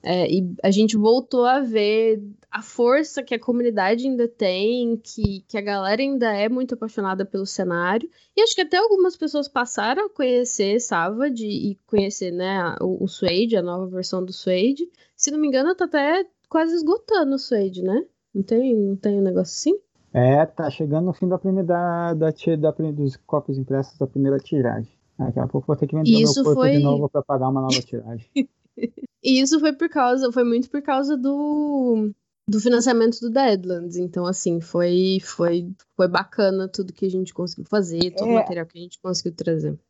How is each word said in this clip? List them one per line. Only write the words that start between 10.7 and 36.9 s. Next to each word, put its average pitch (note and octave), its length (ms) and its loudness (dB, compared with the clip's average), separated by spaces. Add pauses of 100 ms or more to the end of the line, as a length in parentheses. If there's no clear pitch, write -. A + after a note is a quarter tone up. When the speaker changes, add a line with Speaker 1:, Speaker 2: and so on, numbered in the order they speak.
Speaker 1:
Sava G#3+ 500 -2
de, A3+ 160 -6
e G3+ 400 -4
conhecer, G3 440 -2
né, F3+ 500 -2
o, F#3 240 -2
o F#3 40 -4
Suede, G3 480 0
a F3+ 60 2
nova F3+ 240 -6
versão F#3 380 -6
do F#3 80 -10
Suede. A#3+ 560 0 (260)
Se - 160 -4
não D4+ 80 -4
me D4+ 100 2
engano, C4+ 260 2
tá F#4 100 0
até D#4+ 400 0 (240)
quase E4 260 0
esgotando E4+ 600 0
o C4+ 40 -2
Suede, G3 440 -2
né? G3+ 200 0 (320)
Não G3 80 -2
tem, A#3+ 320 2
não G3 220 2
tem G3+ 220 0
um G3 40 2
negócio F#3 300 0
assim? G4 260 0 (360)
Speaker 2:
É, C3+ 300 6
tá D#3+ 240 -6
chegando D#3 380 -2
no F#3 80 -2
fim F#3 120 -4
da F3+ 120 0
prime-, F#3+ 240 0
da, E3+ 500 0
da, D#3+ 180 2 (280)
da, D#3 120 2 (220)
dos C#3+ 240 -2
cópias C#3+ 400 -4
impressas C3+ 400 -4
da C#3 100 -2
primeira C#3 300 0
tiragem. A#2+ 560 -2 (260)
Daqui A#2+ 200 -4
a B2+ 80 -2
pouco C3+ 200 -4
vou D3 100 0
ter D3 100 -2
que D3+ 100 -4
vender D#3+ 140 2
Speaker 1:
Isso A3 240 6
Speaker 2:
meu C#4 100 0
corpo C#3+ 160 4
Speaker 1:
foi B2+ 120 4
Speaker 2:
de C#3+ 100 4
novo C#3+ 260 2
pra C#3+ 140 -2
pagar C3 260 0
uma C3+ 140 0
nova C3 180 0
tiragem. A#2 560 -12
Speaker 1:
<laughs> C4+ 120 -2 (760)
E C4 160 4
isso C#4+ 200 2
foi D4+ 120 2
por D4+ 160 -4
causa, B3+ 440 0
foi B3 100 2
muito A#3+ 260 0
por C#4+ 140 -6
causa C#4 340 0
do, C#4 920 0 (380)
do G#3 120 2
financiamento A#3 600 2
do A#3+ 100 -4
Deadlands. F3+ 680 0
Então, F3 300 -4
assim, F3+ 340 -2
foi, F3+ 640 2
foi, F3 480 -2 (260)
foi F#3 120 4
bacana F#3+ 580 0
tudo F#3+ 260 -8